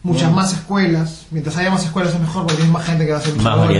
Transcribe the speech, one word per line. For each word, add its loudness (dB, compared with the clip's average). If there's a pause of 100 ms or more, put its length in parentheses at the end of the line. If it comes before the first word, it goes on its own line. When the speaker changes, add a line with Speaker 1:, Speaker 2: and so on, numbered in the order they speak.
Speaker 1:
Muchas 2
Speaker 2:
No. 4
Speaker 1:
más 0
escuelas. -2
Mientras -4
haya 0
más 0
escuelas -2
es 0
mejor -2
porque 0
tienes 4
más 0
gente 0
que 0
va -2
a -4
hacer -4
Speaker 3:
Más 0
Speaker 1:
luchadores. 2 (120)